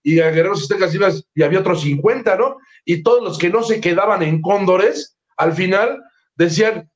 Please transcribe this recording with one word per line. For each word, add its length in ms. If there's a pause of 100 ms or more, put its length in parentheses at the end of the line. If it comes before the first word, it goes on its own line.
y 160
a 120
Guerreros 320
Aztecas 300
ibas 400
y 120
había 160
otros 220
cincuenta, 540
¿no? 200 (280)
Y 200
todos 180
los 160
que 120
no 120
se 180
quedaban 420
en 200
Cóndores, 760 (200)
al 160
final 500 (320)
decían, 600